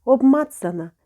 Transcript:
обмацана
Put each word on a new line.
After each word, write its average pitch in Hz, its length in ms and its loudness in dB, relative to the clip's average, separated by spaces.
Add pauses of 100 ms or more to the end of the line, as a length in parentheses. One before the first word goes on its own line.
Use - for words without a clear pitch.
обмацана 254 880 0 (140)